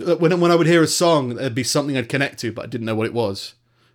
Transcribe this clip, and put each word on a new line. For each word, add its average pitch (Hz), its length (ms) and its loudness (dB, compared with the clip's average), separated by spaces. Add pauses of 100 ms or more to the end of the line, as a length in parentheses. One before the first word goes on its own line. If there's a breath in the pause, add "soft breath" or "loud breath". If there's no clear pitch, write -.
(180)
when, 175 220 2
when 170 100 4
I 170 40 6
would 165 120 4
hear 170 160 6
a 151 40 4
song, 151 480 2
there'd 120 200 -6
be 127 100 -4
something 143 340 -2
I'd 117 100 -6
connect 139 320 -4
to, 110 120 -6
but - 120 -10
I - 40 -12
didn't 117 180 -8
know 110 80 -2
what 110 120 -2
it - 60 -6
was. 104 400 -6 (420)